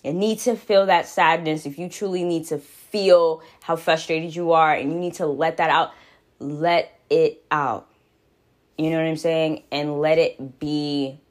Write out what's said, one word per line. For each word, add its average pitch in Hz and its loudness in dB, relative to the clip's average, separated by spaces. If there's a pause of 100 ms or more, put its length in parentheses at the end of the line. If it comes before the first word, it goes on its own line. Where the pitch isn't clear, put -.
need 214 -2
to 233 0
feel 196 2
that 170 2
sadness, 160 0
if 143 -10
you 180 -10
truly 180 -6
need 165 -2
to 151 -4
feel 170 2 (180)
how 165 -2
frustrated 160 -2
you 170 0
are 156 6
and 139 -2
you 165 -4
need 175 -4
to 180 -4
let 156 -2
that 165 2
out, 156 2 (480)
let 151 -2 (100)
it 160 2
out. 139 -2 (920)
You 156 -2
know 165 0
what 160 0
I'm 160 -2
saying? 160 -2
And 147 -4
let 156 2
it 135 -2
be 147 -4 (120)